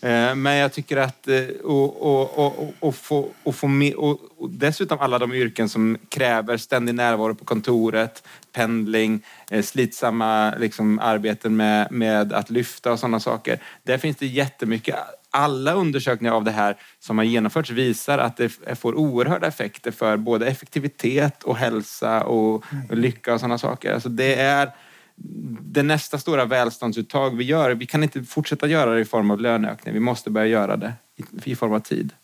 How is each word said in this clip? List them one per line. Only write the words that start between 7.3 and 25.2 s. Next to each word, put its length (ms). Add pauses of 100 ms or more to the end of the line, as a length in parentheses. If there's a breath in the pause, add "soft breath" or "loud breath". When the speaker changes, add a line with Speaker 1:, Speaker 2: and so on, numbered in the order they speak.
Speaker 1:
på 100
kontoret, 760 (300 loud breath)
pendling, 680 (280 loud breath)
eh, 120
slitsamma, 960
liksom, 400
arbeten 580
med, 360
med 400
att 180
lyfta 420
och 80
såna 200
saker. 380 (240 loud breath)
Där 160
finns 180
det 100
jättemycket. 680 (400)
Alla 380
undersökningar 600
av 100
det 60
här 260 (240 loud breath)
som 180
har 60
genomförts 460
visar 480
att 180
det 80
f-, 340
får 160
oerhörda 520
effekter 440
för 260
både 300
effektivitet 960
och 140
hälsa 680
och 200
Speaker 2:
Mm. 560
Speaker 1:
lycka 340
och 60
såna 180
saker. 360
Alltså, 140
det 260
är 360 (920 loud breath)